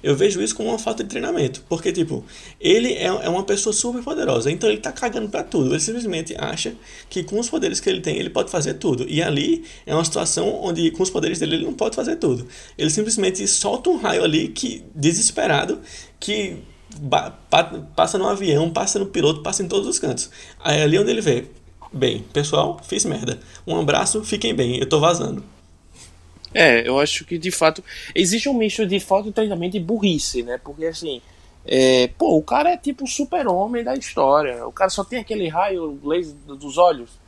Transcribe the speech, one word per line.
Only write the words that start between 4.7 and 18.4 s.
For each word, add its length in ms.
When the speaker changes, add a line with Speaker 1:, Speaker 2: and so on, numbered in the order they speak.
Speaker 1:
tá 120
cagando 380
pra 140
tudo. 260
Ele 100
simplesmente 560
acha 380
que 120
com 160
os 80
poderes 320
que 80
ele 140
tem, 160
ele 140
pode 180
fazer 240
tudo. 340
E 140
ali 420
é 80
uma 100
situação 600
onde, 260
com 140
os 80
poderes 260
dele, 200
ele 80
não 80
pode 220
fazer 200
tudo. 320
Ele 140
simplesmente 580
solta 440
um 60
raio 260
ali 240
que, 360
desesperado, 840
que 380
ba-, 380
pa-, 320
passa 220
no 100
avião, 440